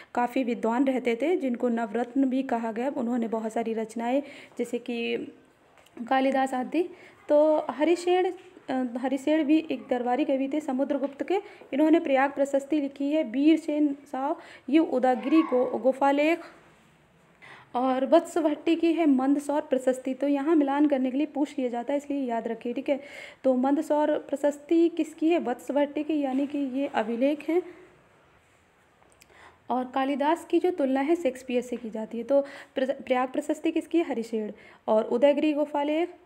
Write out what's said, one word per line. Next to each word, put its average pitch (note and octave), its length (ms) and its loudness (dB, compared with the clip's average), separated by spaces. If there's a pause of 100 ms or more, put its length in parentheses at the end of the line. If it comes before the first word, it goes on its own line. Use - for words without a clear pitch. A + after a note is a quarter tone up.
(160)
काफ़ी A#3+ 280 0
विद्वान A#3 420 0
रहते B3 300 0
थे D#4+ 220 0
जिनको B3 320 -2
नवरत्न A#3 560 -2
भी C4 180 0
कहा A#3 280 -4
गया। A#3+ 260 -4
उन्होंने A#3 300 -2
बहुत A3 260 -4
सारी A3+ 200 -2
रचनाएं A#3 500 -2 (340)
जैसे A#3+ 220 -4
कि A#3 380 -4 (920)
कालिदास C4 440 2
आदि। B3+ 300 -2 (460)
तो D4+ 400 6
हरिशेन, F4 640 2 (360)
अ, B3+ 280 -2
हरिशेन C4+ 460 0
भी D#4 280 2
एक A#3+ 180 -6
दरबारी B3 360 0
कवि C4+ 280 0
थे D4+ 60 -2
समुद्रगुप्त C#4 640 -4
के। F4 120 -2 (380)
इन्होंने D#4 260 4
प्रयाग C#4 320 2
प्रशस्ति C#4 500 0
लिखी C#4 300 -4
है, D#4 120 2
वीरसेन D4 760 2 (140)
साव, C#4 260 -4 (320)
ये D4+ 100 4
उदयगिरि B3+ 640 2
गो-, B3 400 -2
गुफालेख C#4+ 580 2 (1400)
और C4 300 2
वत्स E4 320 4
भट्टी D#4 380 0
की E4 180 2
है D#4+ 120 2
मंदसौर C#4+ 560 2
प्रशस्ति। B3+ 520 -2
तो C#4 140 -2
यहाँ C#4+ 280 2
मिलान C#4+ 320 4
करने C4 240 2
के C4 60 -4
लिए D4+ 100 0
पूछ C#4+ 300 -4
लिया B3 120 -2
जाता A#3+ 240 -4
है, C#4+ 40 0
इसलिए C#4+ 220 -4
याद A3+ 280 -4
रखिए। A3+ 260 -6
ठीक C4+ 160 -4
है, C#4 100 0 (440)
तो C4 120 4
मंदसौर D4 600 2
प्रशस्ति D#4 720 0
किसकी D#4+ 400 -2
है? E4+ 100 4
वत्स A#3+ 320 -4
भट्टी C#4+ 320 0
की, D4+ 160 -2
यानी C4+ 280 0
कि C#4+ 100 -6
ये C#4 300 -2
अभिलेख A#3+ 600 0
हैं। E4+ 120 2 (2000)
और B3+ 260 -4
कालिदास C#4 500 0
की E4+ 140 0
जो F4+ 120 2
तुलना C4+ 280 0
है D4 160 2
शेक्सपियर B3+ 460 -2
से B3 160 -8
की A3+ 120 -10
जाती A3 280 -8
है। A#3 60 -6
तो C#4 180 4 (340)
प्रस-, C4 160 0
प्रयाग C4 380 -2
प्रशस्ति D4+ 420 -2
किसकी D#4+ 260 -2
है? E4+ 60 2
हरिशेन। A3 480 -4 (360)
और A3 160 4
उदयगिरि C#4+ 500 4
गुफालेख D4 600 -2 (120)